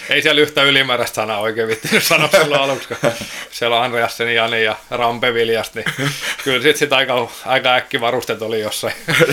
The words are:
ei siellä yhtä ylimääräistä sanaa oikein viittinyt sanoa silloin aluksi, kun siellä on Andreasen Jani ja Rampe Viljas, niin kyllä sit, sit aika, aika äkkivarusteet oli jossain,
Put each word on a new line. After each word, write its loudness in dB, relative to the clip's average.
ei 2
siellä 4
yhtä 2
ylimääräistä 2
sanaa -2
oikein -2
viittinyt 0
sanoa 2
silloin 4
aluksi, -2
kun 0
siellä 0
on 2
Andreasen -2
Jani 2
ja 0
Rampe 0
Viljas, 0
niin -8
kyllä 0
sit, 4
sit 0
aika, 0
aika 2
äkkivarusteet -2
oli -2
jossain, -4